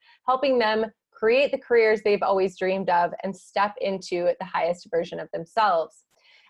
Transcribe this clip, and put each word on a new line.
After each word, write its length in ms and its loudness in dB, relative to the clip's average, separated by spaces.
helping 320 2
them 280 0
create 400 2
the 60 -4
careers 460 2
they've 200 0
always 340 0
dreamed 320 -2
of 220 2
and 140 -8
step 440 -4
into 600 -2
the 60 -6
highest 440 -4
version 300 -4
of 120 -12
themselves. 720 -2